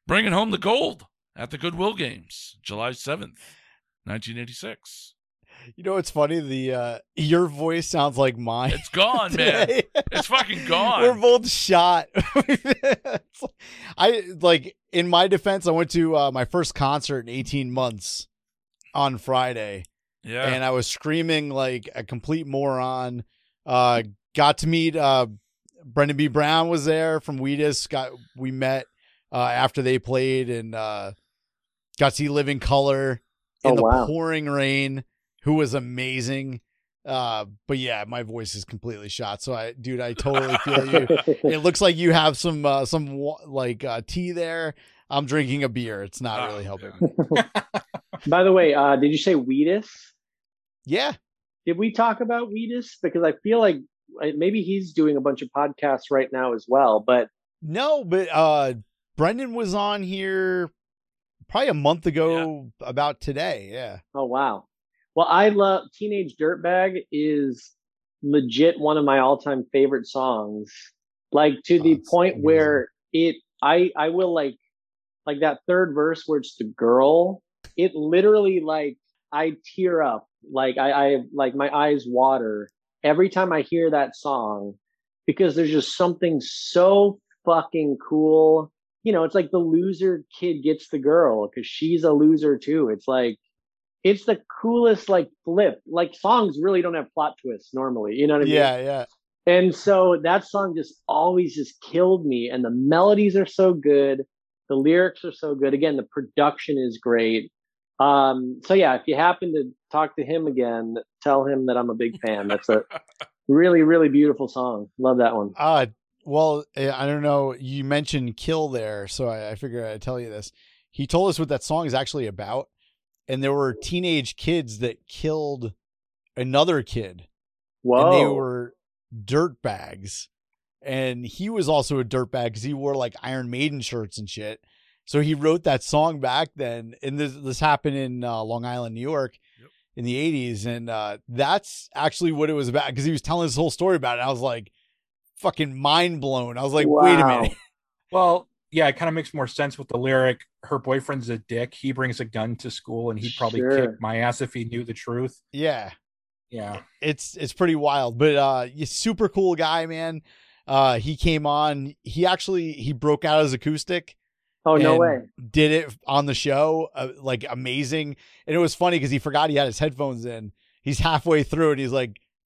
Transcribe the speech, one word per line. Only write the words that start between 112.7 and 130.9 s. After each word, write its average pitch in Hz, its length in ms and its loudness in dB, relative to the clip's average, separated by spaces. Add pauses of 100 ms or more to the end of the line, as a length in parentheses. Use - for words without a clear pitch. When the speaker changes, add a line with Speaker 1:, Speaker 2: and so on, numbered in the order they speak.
Speaker 1:
<laughs> - 320 -14
Speaker 3:
really, 165 360 6
really 160 260 6
beautiful 143 400 4
song. 117 480 -6
Love 127 220 2
that 117 160 4
one. 101 220 -4
Speaker 2:
Uh, 147 280 2 (400)
well, 151 400 0 (100)
eh, 135 180 -2
I 131 120 -4
don't 147 160 -2
know. 143 320 0
You 135 320 -8
mentioned 139 500 -4
kill 160 340 -4
there, 107 380 -6
so 127 200 -6
I, 110 240 -8
I 107 40 -10
figured 117 300 -10
I'd 110 160 -10
tell 127 180 -8
you 117 100 -10
this. 104 220 -14 (400)
He 139 160 -8
told 185 220 2
us 160 100 -2
what 147 100 -4
that 143 140 -2
song 160 220 -4
is 127 80 -4
actually 131 340 -4
about. 104 400 -8 (600)
And 131 160 -4
there 139 100 0
were 139 200 0
teenage 165 640 -4
kids 131 440 -4
that 120 280 -8
killed 147 640 -6 (640)
another 139 480 2
kid. 92 440 -8 (540)
Speaker 3:
Whoa. 123 240 6
Speaker 2:
And 180 80 8
they 165 120 6
were 127 500 -4 (640)
dirtbags. 98 920 -6 (540)
And 131 440 -6